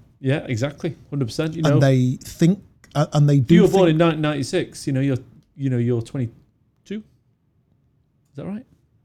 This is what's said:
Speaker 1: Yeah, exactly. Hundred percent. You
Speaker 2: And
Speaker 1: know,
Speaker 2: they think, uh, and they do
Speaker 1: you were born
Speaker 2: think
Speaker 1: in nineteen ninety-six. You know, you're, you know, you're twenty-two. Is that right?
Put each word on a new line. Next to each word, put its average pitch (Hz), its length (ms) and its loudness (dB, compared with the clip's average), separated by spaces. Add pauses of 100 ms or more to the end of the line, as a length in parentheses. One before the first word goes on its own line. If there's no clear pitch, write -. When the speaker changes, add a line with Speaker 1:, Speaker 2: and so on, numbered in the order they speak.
(200)
Speaker 1:
Yeah, 139 280 -2
exactly. 135 480 -6 (160)
Hundred 139 140 -4
percent. 156 280 -6
You 165 100 -8
Speaker 2:
And 143 120 2
Speaker 1:
know, 131 40 4
Speaker 2:
they 131 420 2
think, - 420 0 (320)
uh, 147 180 0
and 147 160 4
they 143 100 4
do 131 140 2
Speaker 1:
you 175 100 8
were 180 40 6
born 190 160 2
Speaker 2:
think 165 80 4
Speaker 1:
in 156 60 0
nineteen 160 240 2
ninety-six. 151 640 -4
You 143 60 -2
know, 131 60 -2
you're, 135 180 0 (380)
you 135 140 -6
know, 123 80 -2
you're 120 240 -2
twenty-two. - 1040 -12 (1300)
Is 131 40 -20
that 147 100 -16
right? 208 200 -12 (400)